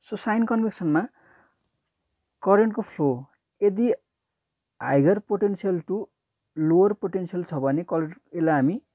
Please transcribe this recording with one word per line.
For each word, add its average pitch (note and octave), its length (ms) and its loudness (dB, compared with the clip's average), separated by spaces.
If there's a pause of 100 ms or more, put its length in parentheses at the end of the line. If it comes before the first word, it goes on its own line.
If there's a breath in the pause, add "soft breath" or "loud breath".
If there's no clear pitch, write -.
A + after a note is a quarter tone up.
So G#3 120 -10
साइन A3+ 280 0
कन्भेन्सनमा G#3+ 640 0 (1400 soft breath)
करेन्टको G#3 380 2
फ्लो C#3 440 -2 (360)
यदि G#3 320 2 (880)
हायर C#3 380 2
पोटेन्सियल G3+ 600 -2
टु F#3+ 280 -6 (500)
लोअर E3+ 360 4
पोटेन्सियल F3+ 500 -6
छ E3+ 100 -10
भने C#3 300 -2
करेन्ट, D#3+ 340 -4 (180)
यसलाई D#3+ 200 0
हामी D3 260 0 (140)